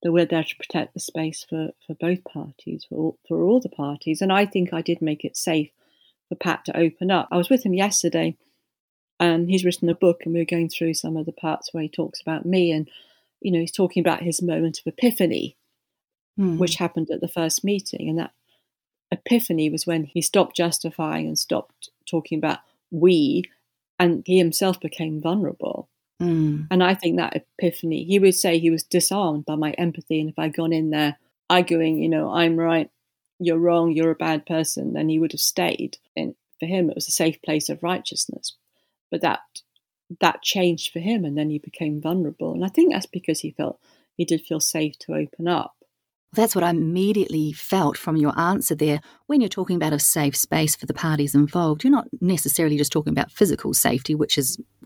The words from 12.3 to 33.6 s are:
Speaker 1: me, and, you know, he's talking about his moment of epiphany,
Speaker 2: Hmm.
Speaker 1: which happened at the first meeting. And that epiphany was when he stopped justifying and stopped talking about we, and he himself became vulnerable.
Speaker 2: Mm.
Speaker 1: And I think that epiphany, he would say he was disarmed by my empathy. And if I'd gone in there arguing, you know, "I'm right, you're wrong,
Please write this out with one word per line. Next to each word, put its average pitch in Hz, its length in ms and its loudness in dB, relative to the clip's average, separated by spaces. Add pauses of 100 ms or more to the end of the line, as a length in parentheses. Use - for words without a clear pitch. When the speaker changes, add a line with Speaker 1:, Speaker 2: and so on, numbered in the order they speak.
Speaker 1:
me, 180 280 2
and, 156 160 -2 (520)
you 196 120 -2
know, 165 80 2
he's 170 100 -4
talking 180 300 0
about 170 220 2
his 170 200 -2
moment 160 380 -2
of - 120 -6
epiphany, 196 640 0 (800)
Speaker 2:
Hmm. 180 220 2
Speaker 1:
which 170 180 0
happened 170 340 -2
at - 100 -6
the 175 80 -6
first 160 340 -2
meeting. 196 460 -4
And 160 100 -2
that - 140 -6 (800)
epiphany 180 600 0
was 160 160 -6
when 165 180 -2
he 165 180 -4
stopped - 340 2
justifying 160 680 -4
and 156 120 -4
stopped - 520 -6 (140)
talking 160 340 -4
about 156 200 -2 (320)
we, 170 540 4 (540)
and 175 280 2
he 185 120 4
himself 185 400 2
became 156 420 -6
vulnerable. - 680 -4 (340)
Speaker 2:
Mm. 156 480 0
Speaker 1:
And 185 140 4
I 185 100 4
think 175 220 -2
that - 280 -2 (140)
epiphany, 165 460 -2
he 196 140 2
would 190 160 6
say 170 240 2
he 165 120 4
was 165 140 0
disarmed 170 600 0
by 151 120 -4
my 151 160 -2
empathy. 165 480 -2
And 156 100 -4
if - 80 -10
I'd 160 160 -2
gone 165 180 0
in 160 180 0
there 151 260 0 (340)
arguing, 165 520 2
you 160 60 0
know, 156 220 0
"I'm 165 260 2
right, 165 340 0 (500)
you're 165 180 2
wrong, 170 340 4